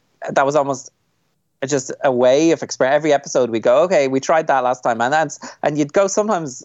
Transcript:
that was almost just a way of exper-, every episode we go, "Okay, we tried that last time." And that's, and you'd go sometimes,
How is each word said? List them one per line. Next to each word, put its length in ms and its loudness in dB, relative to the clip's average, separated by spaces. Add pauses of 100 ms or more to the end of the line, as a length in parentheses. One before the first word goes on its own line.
(300)
that 160 2
was 100 -2
almost 360 -2 (720)
just 260 -4 (120)
a 80 2
way 400 4
of 80 0
exper-, 320 -4
every 200 0
episode 380 0
we 100 -2
go, 220 4
"Okay, 260 2
we 120 -2
tried 260 0
that 180 0
last 200 -2
time." 180 -2
And 100 0
that's, 280 -2 (240)
and 120 -2
you'd 180 -2
go 120 2
sometimes, 600 -4